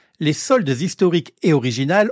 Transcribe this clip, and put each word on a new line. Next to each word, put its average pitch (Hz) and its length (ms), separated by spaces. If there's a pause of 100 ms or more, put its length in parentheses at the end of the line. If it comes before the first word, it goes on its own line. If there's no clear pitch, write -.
(200)
Les 147 120
soldes 196 380
historiques 170 720
et 175 120
originales 139 580